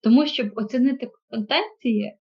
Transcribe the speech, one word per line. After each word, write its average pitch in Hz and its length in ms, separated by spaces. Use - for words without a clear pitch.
Тому, 247 240
щоб 247 300
оцінити 254 520
компетенції, 226 880